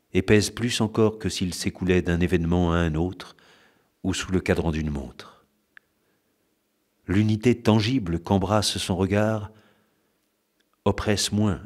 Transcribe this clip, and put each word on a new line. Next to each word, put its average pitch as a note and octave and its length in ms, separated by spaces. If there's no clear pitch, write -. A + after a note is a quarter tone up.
et F#2 100
pèse G#2 280
plus A#2 300
encore A2 400
que F#2+ 80
s'il F2 260
s'écoulait F2+ 480
d'un E2+ 160
événement E2+ 540
à E2+ 60
un E2 180
autre - 400
ou F#2+ 100
sous - 200
le F2+ 80
cadran E2+ 320
d'une D#2 180
montre. - 560
L'unité G#2+ 560
tangible G#2+ 560
qu'embrasse G2+ 600
son F#2 180
regard G#2 560
oppresse G2+ 460
moins G#2 360